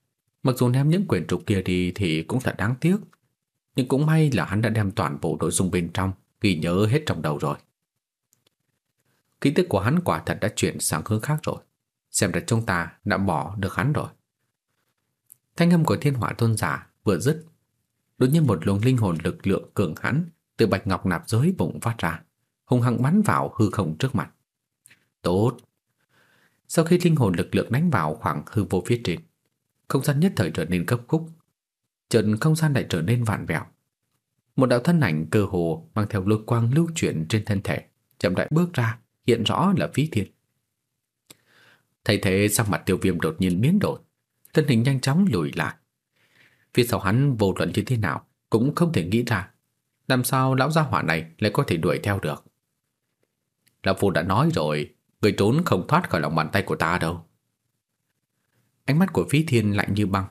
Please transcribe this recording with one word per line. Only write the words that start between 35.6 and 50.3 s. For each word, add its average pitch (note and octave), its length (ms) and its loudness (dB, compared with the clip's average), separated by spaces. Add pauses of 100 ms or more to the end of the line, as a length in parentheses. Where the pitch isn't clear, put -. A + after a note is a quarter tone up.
mang G#2 160 0
theo F#2+ 160 -2
lôi G#2+ 200 4
quang A#2 280 0
lưu E3 200 2
chuyển D#2+ 340 -2
trên G#2+ 160 0
thân G2 180 -2
thể, - 220 -4 (340)
chậm F#2 160 0
rãi - 160 -2
bước F3 220 0
ra, A2+ 260 -2 (320)
hiện A2+ 140 2
rõ D#3 320 0
là E2+ 180 0
Phí D3+ 180 0
Thiên. G2 140 -2 (1800)
Thấy G#2 180 2
thế, G2+ 260 2
sắc G#2 200 0
mặt F2 180 -2
Tiêu F#2 100 2
Viêm F2+ 240 -2
đột D#2+ 180 -2
nhiên F#2 220 0
biến E3 180 2
đổi, - 200 -2 (560)
thân D3+ 140 2
hình A2+ 140 4
nhanh C3 180 0
chóng D#3 320 2
lùi D#2 220 -2
lại. D#2+ 200 -4 (1000)
Phía B2 100 4
sau G2 160 0
hắn B2 360 2
vô G2 200 2
luận E2+ 180 -2
như G#2 80 0
thế B2+ 140 -4
nào G2 300 -4 (240)
cũng B2 240 2
không E3+ 180 2
thể E2+ 120 0
nghĩ G#2+ 200 0
ra G2+ 260 -4 (580)
làm B2+ 160 0
sao C3 300 0